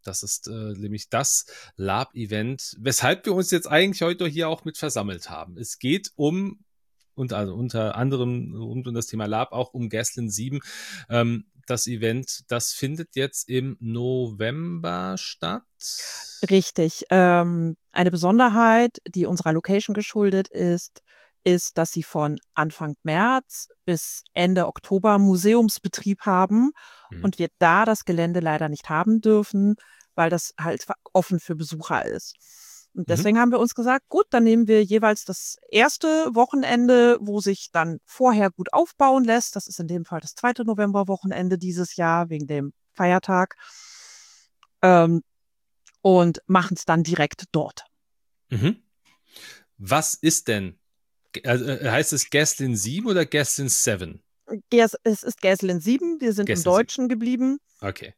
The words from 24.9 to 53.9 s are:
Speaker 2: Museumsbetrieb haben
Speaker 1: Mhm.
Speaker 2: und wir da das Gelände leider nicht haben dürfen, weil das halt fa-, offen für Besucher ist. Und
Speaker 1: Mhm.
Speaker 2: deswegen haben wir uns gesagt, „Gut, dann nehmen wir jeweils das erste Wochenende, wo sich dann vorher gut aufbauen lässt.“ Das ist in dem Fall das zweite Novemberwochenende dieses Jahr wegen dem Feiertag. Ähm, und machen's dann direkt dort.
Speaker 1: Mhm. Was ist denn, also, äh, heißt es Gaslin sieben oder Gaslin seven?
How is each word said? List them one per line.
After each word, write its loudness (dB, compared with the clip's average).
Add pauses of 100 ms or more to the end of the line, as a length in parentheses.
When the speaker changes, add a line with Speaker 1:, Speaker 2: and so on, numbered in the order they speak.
Speaker 2:
Museumsbetrieb 2
haben 2 (380)
Speaker 1:
Mhm. -10
Speaker 2:
und -2
wir -2 (100)
da 6
das 0
Gelände 0
leider -2
nicht -8
haben 2
dürfen, 2 (380)
weil 2
das -4
halt -4
fa-, -8 (180)
offen 0
für -8
Besucher -6
ist. -10 (580)
Und -8
Speaker 1:
Mhm. -6
Speaker 2:
deswegen 2
haben 4
wir 2
uns 0
gesagt, -2
„Gut, 2
dann 4
nehmen 4
wir 6
jeweils 2
das -10 (140)
erste 2
Wochenende, 4
wo -4
sich -4
dann -2
vorher 2
gut -8
aufbauen 4
lässt.“ 0
Das -8
ist -14
in -6
dem -4
Fall -8
das -18
zweite -2
Novemberwochenende -2
dieses -6
Jahr 0
wegen -6
dem -4 (220)
Feiertag. 0 (1300)
Ähm, 6 (800)
und 6
machen's 2
dann 2
direkt -2
dort. -4 (680)
Speaker 1:
Mhm. 0 (960)
Was 0
ist 0
denn, -4 (680)
also, 0
äh, -4
heißt 0
es -2
Gaslin 0
sieben -6
oder 2
Gaslin -2
seven? -2 (500)